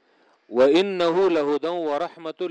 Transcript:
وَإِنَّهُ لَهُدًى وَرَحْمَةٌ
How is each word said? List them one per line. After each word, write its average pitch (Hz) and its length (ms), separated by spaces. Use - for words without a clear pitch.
وَإِنَّهُ 175 800
لَهُدًى 156 580
وَرَحْمَةٌ 160 640